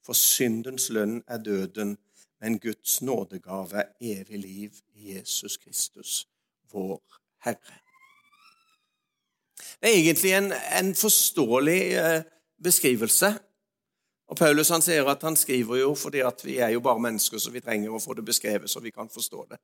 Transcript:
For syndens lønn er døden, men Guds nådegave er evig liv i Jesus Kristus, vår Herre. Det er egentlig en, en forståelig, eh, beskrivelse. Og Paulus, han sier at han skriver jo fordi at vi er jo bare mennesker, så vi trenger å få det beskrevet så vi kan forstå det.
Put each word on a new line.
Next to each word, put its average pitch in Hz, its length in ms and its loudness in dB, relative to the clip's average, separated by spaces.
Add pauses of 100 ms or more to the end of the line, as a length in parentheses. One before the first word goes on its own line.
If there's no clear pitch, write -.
For 123 100 -6
syndens 123 720 0
lønn 110 380 -2
er 120 160 -10
døden, 101 540 -4 (440)
men 110 180 -4
Guds - 420 -4
nådegave 95 840 -6
er - 80 -6 (100)
evig 104 380 -8
liv 98 320 -12 (240)
i 101 200 -16
Jesus - 420 -8
Kristus, - 680 -8 (440)
vår 95 300 -6 (420)
Herre. - 360 -8 (2000)
Det 208 80 6
er 220 80 8
egentlig 165 360 4
en, 196 200 2 (260)
en 190 160 0
forståelig, 156 880 2 (140)
eh, 165 280 2 (400)
beskrivelse. 151 680 4 (920)
Og - 100 -10
Paulus, 147 320 6
han 165 120 4
sier 156 260 4
at 143 160 0
han 160 120 -2
skriver 123 460 2
jo 139 140 2
fordi 143 300 -4
at 120 200 -4
vi 135 120 -6
er 120 180 2
jo 120 80 0
bare 123 160 4
mennesker, 113 400 -2
så 110 120 -4
vi 120 120 -10
trenger 110 300 -2
å 110 80 -6
få 113 160 -8
det 113 80 -10
beskrevet 107 440 -2
så 127 140 -4
vi 113 80 -10
kan 110 180 -14
forstå - 420 -10
det. - 120 -18